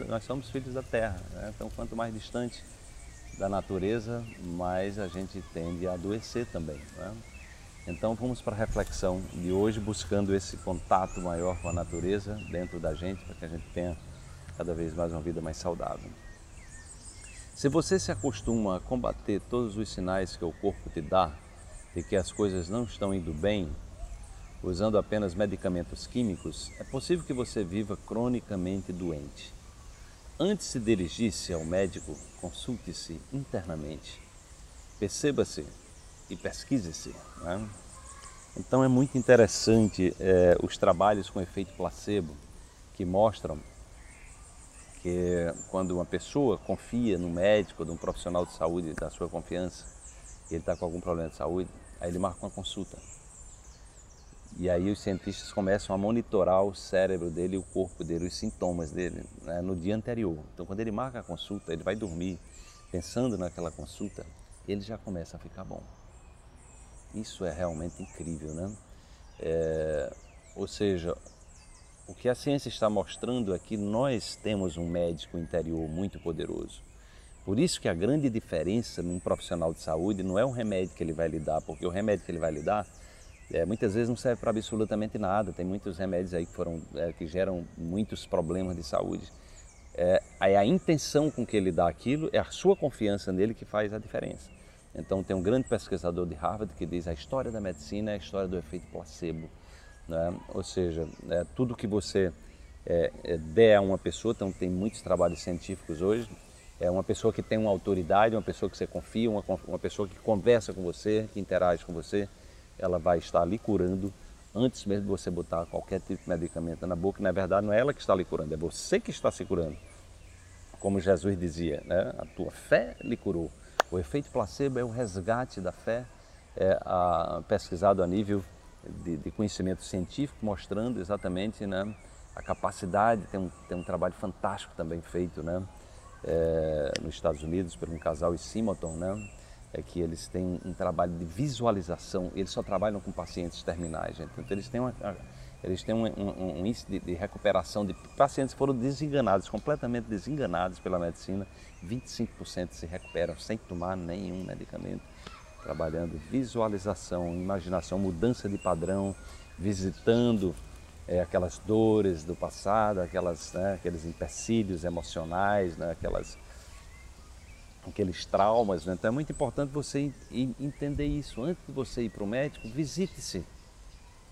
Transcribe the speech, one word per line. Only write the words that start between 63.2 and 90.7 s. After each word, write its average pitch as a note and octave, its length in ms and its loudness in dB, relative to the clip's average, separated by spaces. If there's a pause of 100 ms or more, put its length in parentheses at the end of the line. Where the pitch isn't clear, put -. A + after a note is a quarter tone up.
naquela F2 360 -4
consulta, - 540 -10 (420)
ele G2+ 140 -2
já G#2+ 160 -10
começa F2 400 -8
a - 20 -12
ficar F#2 240 -14
bom. G2+ 180 -10 (1300)
Isso G#2+ 300 -8
é E2+ 80 -2
realmente E2+ 520 -4
incrível, D#2 500 -8
né? F2+ 180 -4 (680)
É, D#2+ 720 0 (420)
ou F#2+ 120 -4
seja, F2+ 500 0 (880)
o F#2+ 60 -12
que - 160 0
a - 60 4
ciência C#3 340 0
está A2 180 2
mostrando G#2 680 2
é - 20 -2
que - 180 -4
nós A2 600 0
temos F#2+ 420 0
um E2+ 100 -2
médico E2+ 520 0
interior E2 500 0
muito E2+ 300 -2
poderoso. - 640 -4 (600)
Por G2 140 2
isso E3 240 4
que A#2 80 2
a F2+ 60 2
grande C3 340 4
diferença G2+ 720 0
num F2 180 0
profissional E2+ 540 0
de - 60 -10
saúde F#2 420 0
não F#2 160 2
é A#2 80 6
o C#3 60 0
remédio G#2 440 0
que - 80 -4
ele D#2+ 100 0
vai E2 140 2
lhe D#2 120 -2
dar, D#2 220 0
porque D#2 220 -8
o F2+ 60 2
remédio G2 340 2
que - 80 -8
ele E2+ 60 -2
vai D#2+ 140 2
lhe D2+ 100 -4
dar, G2+ 240 2 (680)
é, E2 140 4
muitas G#2 300 2
vezes A#2 120 4
não A#2+ 80 2
serve A#2+ 240 0
pra A#2 120 0
absolutamente G#2+ 640 0
nada. G2+ 340 2
Tem F2 140 -4
muitos F#2+ 320 -2
remédios F#2 380 0
aí E2+ 100 2
que - 80 -16
foram, E2+ 260 -2 (140)
é, E2+ 180 0
que E2+ 140 -6
geram F2+ 500 0
muitos F2+ 520 -2
problemas F2+ 480 2
de E2+ 80 -6
saúde. - 500 -2 (640)
É, F2+ 260 6 (200)
é G2 140 8
a G2+ 80 10
intenção D3+ 680 4